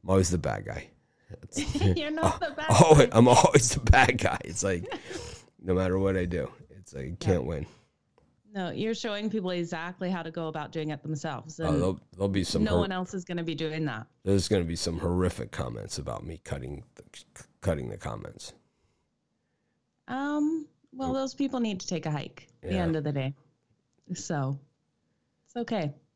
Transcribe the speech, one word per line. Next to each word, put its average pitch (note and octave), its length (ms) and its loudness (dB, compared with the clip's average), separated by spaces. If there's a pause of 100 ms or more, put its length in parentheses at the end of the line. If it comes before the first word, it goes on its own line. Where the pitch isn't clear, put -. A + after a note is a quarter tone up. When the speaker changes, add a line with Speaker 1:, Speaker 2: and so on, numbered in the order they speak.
Speaker 1:
I'm F2+ 60 -4
always F#2+ 200 6
the F2 80 2
bad G1+ 280 -4
guy. - 200 -10 (560)
It's - 320 -6
Speaker 2:
<laughs> G2 220 4
You're D4+ 160 -4
not - 280 0
the - 160 -2
bad - 140 -6
Speaker 1:
<laughs> - 140 8
always, D3 240 8
Speaker 2:
guy. A2+ 100 4
Speaker 1:
I'm A#2+ 100 10
always C3 420 8
the - 100 -2
bad - 380 6
guy. - 260 0
It's - 180 -8
like, F#2+ 240 -2 (420)
Speaker 2:
<laughs> - 340 -20
Speaker 1:
no F2+ 120 0
matter F#2 240 2
what F#2+ 180 2
I F2+ 100 0
do, F2 240 -4 (200)
it's - 240 -20
like, C2+ 120 -8
I E2+ 120 -8
can't F2+ 240 2
Speaker 2:
Yeah. B1 60 -4
Speaker 1:
win. D#2 180 -4 (880)
Speaker 2:
No, F#3 160 -4
you're A3 240 -4
showing G#3+ 360 -4
people F#3 200 -2
exactly F3 640 -6
how F3 100 -4
to E3 80 -8
go E3 160 -6
about D#3 240 -8
doing D#3 200 -4
it D3 120 -6
themselves. D#3 560 -8
Speaker 1:
Oh, D#3+ 80 -4
Speaker 2:
And D3+ 140 0
Speaker 1:
there'll, F#2 200 0 (120)
there'll G2 160 -2
be F#2+ 160 0
some - 180 0
Speaker 2:
no - 100 2
Speaker 1:
hor-, F2 80 4
Speaker 2:
one B2+ 120 0
else F#3 220 -4
is F3+ 100 -6
gonna E3+ 180 -6
be E3 140 -4
doing D#3 300 -4
that. A2+ 200 -6 (160)
Speaker 1:
there's G2 240 2
gonna F#2+ 160 2
be E2 140 -2
some E2 240 -4
horrific F2 500 0
comments A1+ 480 -8
about B1 260 -8
me E2 200 -12
cutting C#2 400 -8 (100)
the, - 80 -20 (100)
c-, - 120 -20 (380)
cutting C#2+ 260 -2
the G1+ 80 -10
comments. - 560 -12 (1500)
Speaker 2:
Um, D4 600 -2 (260)
well, C4 180 -4
Speaker 1:
Mm. C4 40 0
Speaker 2:
those C4+ 200 -2
people C4+ 260 -2
need G#3 200 0
to - 60 -12
take E3 200 -4
a D#3 40 0
hike - 360 -6 (160)
at - 60 -8
the F#3 80 0
Speaker 1:
Yeah. F3+ 60 2
Speaker 2:
end E3 120 2
of D3+ 100 -2
the D3+ 80 -2
day. C#3 220 -2 (800)
So, C#3 440 -4 (880)
it's - 100 -12
okay. G3+ 380 -2 (220)